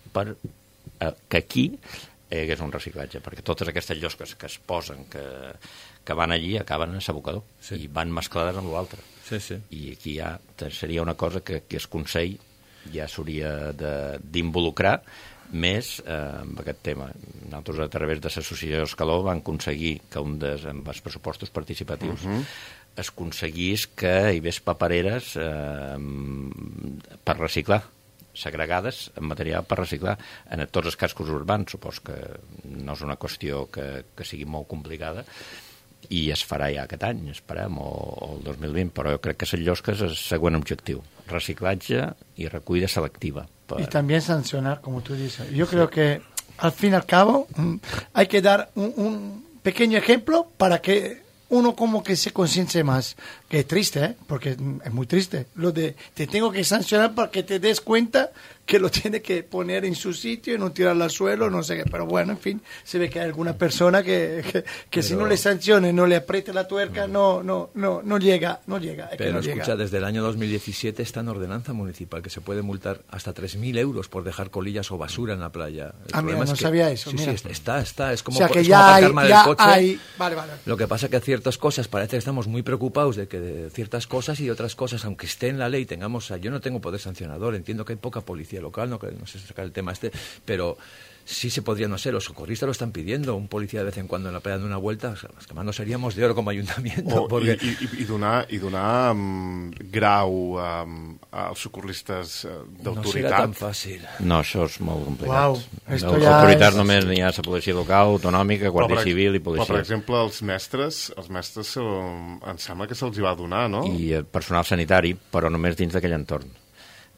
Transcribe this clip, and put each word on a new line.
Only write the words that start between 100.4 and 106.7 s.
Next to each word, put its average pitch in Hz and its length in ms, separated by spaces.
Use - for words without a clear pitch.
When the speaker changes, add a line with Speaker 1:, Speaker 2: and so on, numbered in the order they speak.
Speaker 3:
mm, 82 560
als 92 340
socorristes, 92 800
eh, - 20
Speaker 2:
No 87 460
serà - 0
Speaker 3:
d'autoritat. 131 480
Speaker 2:
tan 110 120
fàcil. 95 460
Speaker 1:
No, 87 200
això 85 240
és - 160
molt 80 240
complicat. 71 300
Speaker 4:
Guau, 139 240
esto 151 260
Speaker 1:
Au-, 151 80
Speaker 4:
ya 147 160
Speaker 1:
autoritat 104 340